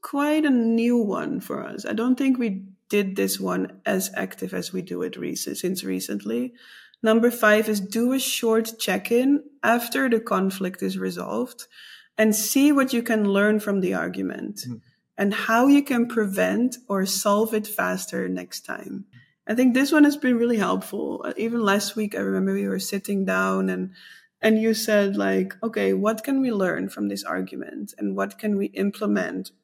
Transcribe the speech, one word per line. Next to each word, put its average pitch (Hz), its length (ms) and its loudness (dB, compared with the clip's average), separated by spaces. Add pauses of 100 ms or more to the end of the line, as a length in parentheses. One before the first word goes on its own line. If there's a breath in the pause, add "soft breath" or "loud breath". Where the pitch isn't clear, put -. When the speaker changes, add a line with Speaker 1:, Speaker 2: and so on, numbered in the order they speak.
Speaker 1:
quite 294 440 0
a 285 40 4
new 233 480 4
one 190 440 -2
for - 220 -8
us. - 220 -10
I - 80 -4
don't 247 240 2
think 269 220 4
we 202 260 -2 (240)
did 196 260 0
this 196 240 -2
one 185 460 -4
as - 300 -2
active 190 380 -8
as 180 200 -8
we 185 80 -4
do - 220 -6
it - 120 -6
rec-, - 220 -6
since 185 460 -6
recently. 208 680 -6 (500 loud breath)
Number 226 280 4
five 214 360 4
is 214 140 0
do 233 320 0
a 269 60 0
short 226 600 0
check-in 247 640 2 (200)
after 240 460 2
the 226 100 4
conflict 190 640 -2
is 190 160 -4
resolved 190 680 -6 (500 loud breath)
and 220 180 4
see 277 360 4
what 269 220 4
you 240 80 2
can 220 260 2
learn 202 320 4
from 202 220 -2
the 185 140 0
argument 175 720 -6
Speaker 2:
Mm. 117 140 -10 (360)
Speaker 1:
and 202 160 0
how 226 340 2
you 285 160 8
can 240 240 0
prevent 202 680 0 (100)
or 190 180 0
solve 208 480 0
it 214 140 -2
faster 185 640 -4
next - 320 -8
time. - 440 -12 (420 soft breath)
I 214 80 -2
think 254 180 4
this 277 180 2
one 302 120 8
has 285 140 6
been 254 200 2
really 233 200 2
helpful. 190 680 -2
Uh, - 120 -6
even 233 240 -2
last 202 340 0
week, 214 200 -4
I 190 40 -2
remember 190 340 0
we 202 140 -2
were 190 120 -2
sitting 196 460 -4
down 190 440 0
and, 185 220 -4 (500 loud breath)
and 220 200 4
you 226 140 2
said, 202 420 2
like, 190 460 0
"Okay, 202 300 0
what 214 300 0
can 269 180 0
we 254 100 0
learn 190 380 -2
from - 200 -4
this 196 140 -6
argument - 720 -8
and 196 180 -4
what 196 220 -4
can 208 200 -2
we 202 100 0
implement 196 840 -2 (120)